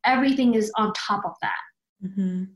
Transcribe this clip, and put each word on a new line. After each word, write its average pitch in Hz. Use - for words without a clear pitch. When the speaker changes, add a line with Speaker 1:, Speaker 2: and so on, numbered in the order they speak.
Speaker 1:
everything 262
is 214
on 214
top 202
of 175
that. -
Speaker 2:
Mm-hmm. 185